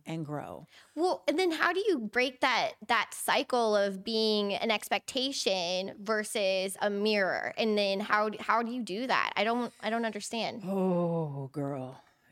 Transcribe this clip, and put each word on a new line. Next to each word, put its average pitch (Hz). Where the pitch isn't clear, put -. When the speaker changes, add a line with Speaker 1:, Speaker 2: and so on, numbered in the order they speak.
Speaker 1:
and 160
grow. 139
Speaker 2:
Well, 330
and 294
then 359
how 320
do 359
you 339
break 247
that, 226
that 226
cycle 226
of 202
being 214
an 226
expectation 196
versus 196
a 208
mirror? 202
And 220
then 196
how, 214
how 226
do 226
you 254
do 214
that? 165
I 202
don't, 233
I 214
don't 233
understand. 208
Speaker 1:
Oh, 170
girl. 139